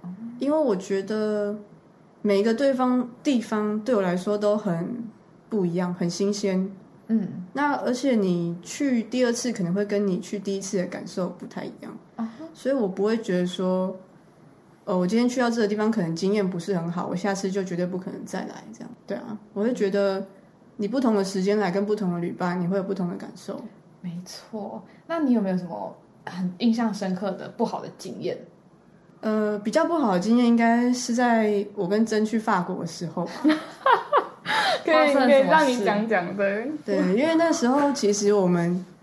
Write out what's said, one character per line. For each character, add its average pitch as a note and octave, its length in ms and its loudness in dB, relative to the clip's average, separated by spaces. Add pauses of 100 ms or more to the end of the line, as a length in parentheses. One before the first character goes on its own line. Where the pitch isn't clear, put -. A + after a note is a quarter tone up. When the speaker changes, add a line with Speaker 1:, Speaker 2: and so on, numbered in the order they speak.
Speaker 1:
哦。 F3 60 -12 (320)
Speaker 2:
因 C4+ 100 0
为 D#4 80 2
我 C4 160 2
觉 G3 280 -4
得 G#3+ 540 -4 (640)
每 G3+ 180 4
一 - 20 2
个 A3+ 100 4
对 C4+ 220 2
方， B3 340 2 (140)
地 C4 180 2
方 G#3+ 400 -2
对 A#3+ 140 0
我 G3+ 80 4
来 F3+ 140 2
说 G#3 200 -2
都 G#3 200 2
很 G3+ 480 -2 (440)
不 G3+ 160 0
一 E3+ 100 0
样， F3+ 200 0
很 F3 160 -2
新 G3+ 240 0
鲜。 F#3+ 340 0 (380)
Speaker 1:
嗯。 A3 220 0 (240)
Speaker 2:
那 C#4+ 240 0
而 - 160 -2
且 B3+ 240 2
你 F3 460 0
去 B3+ 420 0
第 B3+ 200 0
二 A#3+ 80 2
次 A#3+ 200 -4
可 G3+ 100 -4
能 E3+ 100 0
会 G3+ 120 0
跟 G3+ 200 0
你 F#3 140 0
去 - 220 -6
第 G3 160 -4
一 G3 40 -4
次 G3+ 180 -4
的 F3 80 0
感 - 200 -10
受 - 220 -4
不 - 180 -12
太 - 180 -12
一 - 80 -12 (100)
样。 - 140 -16 (200)
Speaker 1:
啊 A3+ 80 -6
哈。 D4+ 280 -12
Speaker 2:
所 - 180 -6
以 C4+ 40 2
我 A3+ 140 0
不 F#3 160 -2
会 A3 140 2
觉 F#3+ 200 -2
得 F3+ 80 0
说， F#3 500 -2 (920)
呃， F3+ 120 0
我 F3+ 80 2
今 G3+ 100 0
天 A#3+ 120 4
去 B3 100 -2
到 A#3+ 100 2
这 A#3 120 0
个 G#3 80 2
地 G#3 80 0
方 G#3+ 120 0
可 A3+ 140 0
能 E3 140 -2
经 F#3+ 160 0
验 G#3 160 2
不 F3+ 100 -4
是 G3 160 -4
很 E3+ 160 -2
好， F3 180 -4
我 - 60 -4
下 G3 180 -2
次 F#3+ 160 -4
就 G3 140 -2
绝 F#3 140 -6
对 F3+ 100 -2
不 F#3 100 -6
可 F3+ 140 -8
能 - 140 -12
再 - 160 -8
来 - 320 -12
这 - 80 -18
样。 A#3 100 -14 (160)
对 D4 120 -6
啊， G#3+ 200 -12 (140)
我 G3 100 -4
会 A#3+ 100 2
觉 G3+ 160 0
得 G3 380 0 (500)
你 G3+ 120 -4
不 B3+ 120 0
同 A#3+ 140 4
的 G3+ 80 4
时 F#3+ 180 -2
间 G3+ 180 2
来 G3 120 2
跟 G3+ 160 0
不 G#3 80 2
同 F#3+ 180 -2
的 F3 60 -2
旅 F3 140 -4
伴， F3+ 280 -2
你 F3 60 0
会 F#3+ 100 0
有 F#3+ 60 0
不 F#3+ 100 -4
同 F#3 160 -2
的 F3+ 60 -6
感 - 220 -12
受。 - 240 -10 (400)
Speaker 1:
没 F3 240 -10
错。 - 580 -12 (240)
那 E4 140 -4
你 C4+ 120 4
有 A3+ 80 4
没 F#3+ 100 0
有 F#3 60 0
什 F3 80 -2
么 G#2 320 -10 (300)
很 F3+ 320 -6
印 A3+ 140 2
象 A3+ 200 0
深 F#3+ 220 -4
刻 F#3+ 180 -4
的 - 160 -10
不 - 160 -4
好 - 160 -6
的 - 160 -12
经 - 240 -12
验？ - 160 -6 (840)
Speaker 2:
呃， G#3+ 400 0
比 G#3 100 -4
较 D#4 140 4
不 E4 120 0
好 B3+ 160 2
的 F3+ 80 2
经 A3 160 4
验 B3 100 6
应 A#3 80 6
该 A#3 380 4
是 B3 220 -2
在 A3 600 2
我 F#3+ 140 -2
跟 G#3+ 160 4
珍 G#3+ 200 2
去 A3 140 0
法 G#3+ 220 2
国 F3+ 200 -4
的 F3 60 -6
时 E3+ 200 -8
候 E3+ 180 -4
吧。 - 80 -10 (120)
Speaker 3:
<laughs> C#5+ 1400 0
可 E4+ 80 2
以， - 20 6
Speaker 1:
发 D#4 120 6
生 C4+ 220 4
了 - 0 -
什 - 0 -
么 - 0 -
事？ - 0 -
Speaker 3:
可 C#4 100 8
以 C4+ 100 6
让 D4+ 200 6
你 B3 160 0
讲 G#3+ 240 2
讲， F#3 280 0
对。 G3+ 340 0 (140)
Speaker 2:
对， G3+ 120 0 (200)
因 C#4 100 4
为 E4 100 4
那 E4 140 4
时 A#3+ 160 2
候 C#4+ 260 4
其 G#3 200 2
实 G3+ 200 2
我 G3+ 140 4
们 F3 380 2 (180)